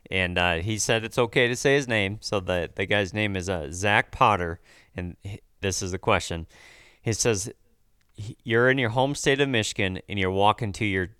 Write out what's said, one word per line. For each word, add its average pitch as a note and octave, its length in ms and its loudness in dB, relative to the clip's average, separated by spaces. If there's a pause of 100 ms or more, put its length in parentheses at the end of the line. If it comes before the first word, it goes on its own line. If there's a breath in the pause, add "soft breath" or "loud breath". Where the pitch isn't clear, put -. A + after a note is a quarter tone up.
and, F2+ 300 0
uh, F2 160 4
he G#2 240 -2
said A2+ 260 0
it's A2 140 -4
okay A#2+ 280 2
to B2 80 0
say C#3 200 2
his C#3 120 0
name. G#2+ 320 0
So G#2 200 -2
the, F2+ 340 -2
the F#2+ 140 -4
guy's G2 260 0
name G#2 220 -2
is, F2+ 120 -4
uh, E2+ 240 -4
Zach G#2 400 2
Potter, F2+ 480 2 (360 soft breath)
and F2+ 280 -10
h-, G2 160 -12 (220)
this G2 220 -2
is F#2 80 -4
the F#2 80 -4
question. F2 480 0 (520 soft breath)
He A2+ 140 -2
says, G#2+ 380 0 (640)
he, G#2+ 280 -14
you're A#2+ 280 4
in C3+ 80 0
your A#2 100 0
home C3 240 0
state C#3 260 0
of C#3 100 2
Michigan, G#2 500 -2 (100)
and G2+ 80 -6
you're F#2 140 0
walking G2+ 420 2
to A2 120 -4
your, F#2+ 240 0 (100)